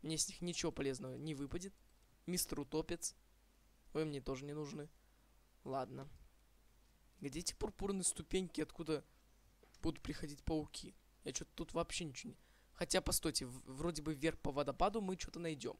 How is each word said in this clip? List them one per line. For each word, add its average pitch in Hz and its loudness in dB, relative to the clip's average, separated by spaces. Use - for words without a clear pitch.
мне 156 0
с - 4
них - -8
ничего 170 0
полезного 131 0
не 151 -4
выпадет. 160 -4
Мистер 175 0
Утопец. 156 0
Вы 156 2
мне 143 -2
тоже 135 -2
не 147 -6
нужны. 147 -6
Ладно. 131 -4
Где 143 -4
эти - -2
пурпурные 196 0
ступеньки, - 0
откуда 156 0
будут 160 2
приходить 151 -6
пауки? - 0
Я 135 -4
че-то - -4
тут - -4
вообще 165 2
ничего - -8
не. - -16
Хотя, 180 4
постойте, - 4
в-, 123 -8
вроде 156 0
бы 151 2
вверх 151 2
по 165 0
водопаду 147 4
мы 185 0
че-то - -6
найдем. 151 -2